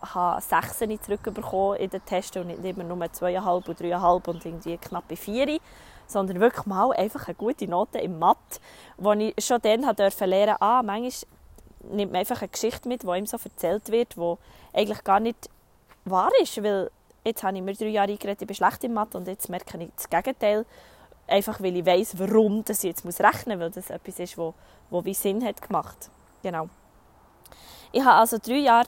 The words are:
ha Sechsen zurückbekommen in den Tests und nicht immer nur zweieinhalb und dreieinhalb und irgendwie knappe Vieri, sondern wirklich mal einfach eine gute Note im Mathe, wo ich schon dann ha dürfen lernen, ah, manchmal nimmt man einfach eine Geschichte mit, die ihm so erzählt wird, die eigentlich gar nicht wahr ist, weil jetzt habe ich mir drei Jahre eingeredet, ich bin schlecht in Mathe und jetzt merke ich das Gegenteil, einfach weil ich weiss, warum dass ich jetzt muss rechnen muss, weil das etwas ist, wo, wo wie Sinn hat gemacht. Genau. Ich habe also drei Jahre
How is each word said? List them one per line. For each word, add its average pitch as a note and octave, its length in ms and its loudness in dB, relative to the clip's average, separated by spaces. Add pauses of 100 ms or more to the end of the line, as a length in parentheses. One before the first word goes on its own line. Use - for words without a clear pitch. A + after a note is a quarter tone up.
ha F3 400 0
Sechsen F3+ 580 -2
zurückbekommen G3+ 760 -2
in F#3+ 140 -4
den F#3+ 120 -8
Tests F#3+ 340 -4
und F3+ 100 -6
nicht F3 180 -10
immer F#3 180 -6
nur E3+ 300 -6
zweieinhalb F3+ 560 -2
und E3 100 -8
dreieinhalb F3 480 2
und E3+ 160 -8
irgendwie E3+ 340 -8
knappe - 380 -10
Vieri, C#4 460 -2 (460)
sondern F#3+ 320 -2
wirklich A#3 260 4
mal G3+ 280 2
einfach F#3+ 340 -2
eine E3+ 80 -10
gute A3 320 -4
Note F3+ 320 -2
im F3 180 -4
Mathe, F3 420 2 (380)
wo G#3 140 2
ich G#3+ 280 2
schon A#3 220 0
dann C4 240 4
ha A#3+ 80 2
dürfen G3 340 2
lernen, G3 320 4
ah, A#3+ 220 4
manchmal A#3 480 -6 (600)
nimmt G3+ 200 -2
man F3+ 80 0
einfach A#3 220 -2
eine G3 80 -6
Geschichte - 400 -4
mit, B3 140 -6
die - 40 -4
ihm F#3 200 -2
so A#3 140 -8
erzählt - 500 -4
wird, A#3 260 0
die E3+ 180 -2 (380)
eigentlich G#3 300 0
gar G3 160 4
nicht A3+ 300 -4 (540)
wahr F#3+ 280 2 (100)
ist, D#4 220 -2
weil G3 260 0 (340)
jetzt A3+ 200 -4
habe F#3+ 120 0
ich F#3 80 -6
mir G3 120 -6
drei A3 100 -4
Jahre G#3 260 2
eingeredet, G3+ 300 -6
ich G3 60 -10
bin G3+ 80 -8
schlecht - 280 2
in A#3+ 100 -2
Mathe G#3+ 240 -2
und F3+ 100 -6
jetzt F#3+ 220 -8
merke F3+ 280 -8
ich E3 180 -10
das - 140 -12
Gegenteil, G#3+ 560 0 (640)
einfach G3+ 340 0
weil F3+ 160 -2
ich F3 80 -4
weiss, F#3 320 4
warum G#3+ 460 4
dass A3 200 -4
ich F#3+ 60 -2
jetzt - 160 -8
muss F3 140 -8
rechnen G#3 400 4
muss, E3+ 60 -4
weil E3+ 60 -4
das - 200 -12
etwas - 260 -12
ist, F3 180 -10
wo, E3 200 -6 (340)
wo F3 160 -2
wie G3 80 -4
Sinn G3+ 320 -2
hat - 160 -6
gemacht. - 480 -6 (340)
Genau. F#3 260 -6 (1200)
Ich C4 120 2
habe A#3 140 10
also A3+ 200 4
drei A3+ 200 -2
Jahre A#3+ 300 6